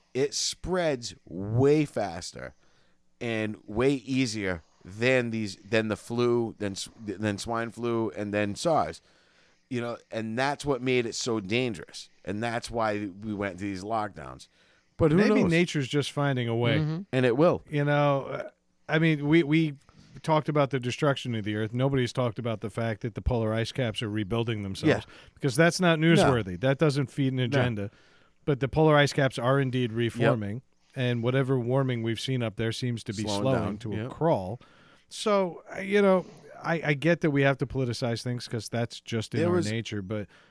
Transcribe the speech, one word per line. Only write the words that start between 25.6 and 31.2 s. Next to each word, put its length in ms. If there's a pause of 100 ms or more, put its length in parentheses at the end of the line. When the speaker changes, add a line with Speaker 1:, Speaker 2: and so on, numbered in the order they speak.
Speaker 2:
not 200
Speaker 1:
No. 140
Speaker 2:
newsworthy. 460
That 180
doesn't 320
feed 220
an 60
Speaker 1:
No. 80
Speaker 2:
agenda. 440 (560)
But 140
the 80
polar 300
ice 160
caps 260
are 200
indeed 320
Speaker 1:
Yep. 60
Speaker 2:
reforming, 640 (340)
and 280